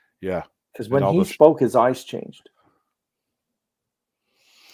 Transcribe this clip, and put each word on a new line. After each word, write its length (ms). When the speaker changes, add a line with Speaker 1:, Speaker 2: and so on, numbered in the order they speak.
Speaker 1:
Yeah. 260
Speaker 2:
'Cause 120
Speaker 1:
And 60
Speaker 2:
when 100
Speaker 1:
all 80
Speaker 2:
he 80
Speaker 1:
those 100
Speaker 2:
spoke, 300
his 160
eyes 280
changed. 460